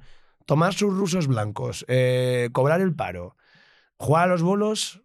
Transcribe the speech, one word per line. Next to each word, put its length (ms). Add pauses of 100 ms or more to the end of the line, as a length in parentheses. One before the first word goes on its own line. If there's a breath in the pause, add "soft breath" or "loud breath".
(460 soft breath)
tomar 300
sus 200
rusos 300
blancos, 640
eh, 640
cobrar 300
el 120
paro, 420 (640 soft breath)
jugar 260
a 20
los 160
bolos, 600